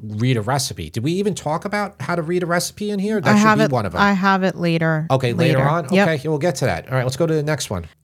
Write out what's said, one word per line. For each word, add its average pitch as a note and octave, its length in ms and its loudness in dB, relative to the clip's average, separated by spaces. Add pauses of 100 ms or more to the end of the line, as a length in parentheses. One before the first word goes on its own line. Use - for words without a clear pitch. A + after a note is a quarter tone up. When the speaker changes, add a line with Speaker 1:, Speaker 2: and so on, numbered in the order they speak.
Speaker 1:
read A2 340 0
a G#2+ 40 0
recipe. A#2 500 -4
Did A2+ 120 -4
we D#3 100 0
even G3 220 0
talk D#3+ 300 -4
about G3+ 360 -6
how F3 140 -4
to E3+ 60 0
read F3 220 -2
a - 20 -2
recipe F3+ 460 -2
in G3+ 80 -4
here? G#3 200 -2
That G#3 120 2
Speaker 2:
I G#3 60 6
Speaker 1:
should G#3+ 100 4
Speaker 2:
have G#3+ 100 6
Speaker 1:
be - 80 4
Speaker 2:
it, C#3+ 60 0
Speaker 1:
one A#2 160 0
of E2 80 -6
'em. - 60 0
Speaker 2:
I G3+ 120 4
have F#3+ 300 2
it F#3+ 120 0
later, E3 540 0
Speaker 1:
Okay, B2+ 240 2
later D#3+ 240 2
Speaker 2:
later. C3+ 120 4
Speaker 1:
on? E3 240 -2
Speaker 2:
Yep. G3+ 140 4
Speaker 1:
Okay, D3+ 200 -2
we'll D#3 100 0
get F3 200 0
to C#3 80 -2
that. E2 220 -2
All B2+ 80 -2
right, B2+ 80 0
let's C3 140 -2
go E3+ 80 2
to D#3+ 80 2
the D3+ 100 0
next D3 260 -2
one. E2+ 180 -6 (160)